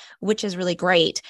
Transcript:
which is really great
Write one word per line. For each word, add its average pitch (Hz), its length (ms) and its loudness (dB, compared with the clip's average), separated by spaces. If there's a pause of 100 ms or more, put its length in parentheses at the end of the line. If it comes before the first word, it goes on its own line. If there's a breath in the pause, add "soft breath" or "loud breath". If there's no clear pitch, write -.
(200 loud breath)
which 214 240 -2
is 190 120 -6
really 180 180 -2
great 175 560 2